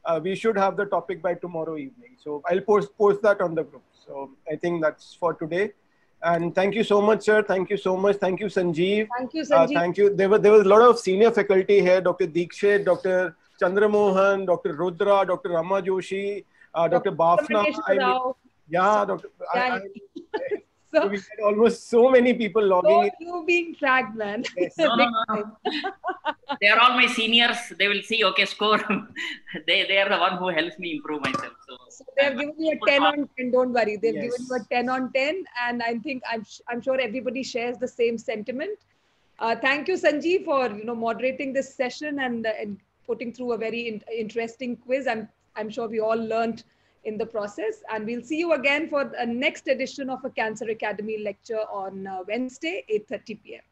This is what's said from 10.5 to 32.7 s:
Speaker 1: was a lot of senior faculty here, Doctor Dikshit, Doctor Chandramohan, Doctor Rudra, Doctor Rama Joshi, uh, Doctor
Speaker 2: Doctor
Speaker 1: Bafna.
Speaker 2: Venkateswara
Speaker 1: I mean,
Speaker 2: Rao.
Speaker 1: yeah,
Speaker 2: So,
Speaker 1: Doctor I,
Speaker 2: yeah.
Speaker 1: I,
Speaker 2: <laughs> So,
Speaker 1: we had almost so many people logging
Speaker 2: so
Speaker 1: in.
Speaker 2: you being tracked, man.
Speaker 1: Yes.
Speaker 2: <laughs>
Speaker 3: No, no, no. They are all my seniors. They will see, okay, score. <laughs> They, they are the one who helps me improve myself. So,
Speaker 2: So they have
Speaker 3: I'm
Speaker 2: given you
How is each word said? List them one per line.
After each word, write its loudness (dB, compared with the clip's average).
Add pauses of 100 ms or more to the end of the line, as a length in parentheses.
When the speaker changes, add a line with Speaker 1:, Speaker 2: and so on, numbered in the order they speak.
Speaker 1:
was 10
a 2
lot 10
of 8
senior 4
faculty 4
here, 6
Doctor 0
Dikshit, 0
Doctor 0 (240)
Chandramohan, 4
Doctor 0
Rudra, 2
Doctor -4
Rama 0
Joshi, -4 (320)
uh, 2
Doctor 2
Speaker 2:
Doctor 2
Speaker 1:
Bafna. 0
Speaker 2:
Venkateswara -2
Speaker 1:
I 0
mean, 2
Speaker 2:
Rao. 0 (340)
Speaker 1:
yeah, 2
Speaker 2:
So, 0
Speaker 1:
Doctor -6 (220)
I, 0
Speaker 2:
yeah. 0 (560)
Speaker 1:
I, -4 (180)
Speaker 2:
<laughs> -16 (340)
So, 4
Speaker 1:
we -4
had -14
almost 2
so 6
many 6
people 0
logging 4
Speaker 2:
so 6
Speaker 1:
in. 2
Speaker 2:
you -8
being 0
tracked, 0
man. -6 (100)
Speaker 1:
Yes. -2
Speaker 2:
<laughs> -8
Speaker 3:
No, 2
no, 4 (200)
no. -6 (1040)
They 4
are 4
all 6
my 4
seniors. 2 (200)
They 2
will 0
see, -2
okay, 2
score. 0 (440)
<laughs> -12
They, 2
they 0
are 2
the 2
one 0
who -4
helps -2
me -8
improve -8
myself. -6 (140)
So, -20 (120)
Speaker 2:
So -20 (120)
they 4
have 0
Speaker 3:
I'm -6
Speaker 2:
given -6
you 0